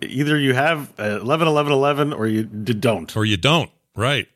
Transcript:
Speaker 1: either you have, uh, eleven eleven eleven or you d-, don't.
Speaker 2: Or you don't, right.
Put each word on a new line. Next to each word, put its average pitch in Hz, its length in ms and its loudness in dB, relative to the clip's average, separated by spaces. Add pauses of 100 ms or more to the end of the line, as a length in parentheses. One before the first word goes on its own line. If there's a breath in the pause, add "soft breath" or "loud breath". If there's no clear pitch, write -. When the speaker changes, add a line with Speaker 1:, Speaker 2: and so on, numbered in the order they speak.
Speaker 1:
either 147 320 -2
you 135 160 2
have, 147 440 -2
uh, 104 220 -4
eleven 156 260 0
eleven 147 260 2
eleven 143 400 2
or 110 140 -2
you 110 180 0
d-, 110 300 -4
don't. 101 420 0
Speaker 2:
Or 107 80 2
you 107 120 2
don't, 143 340 2 (240)
right. 123 420 -2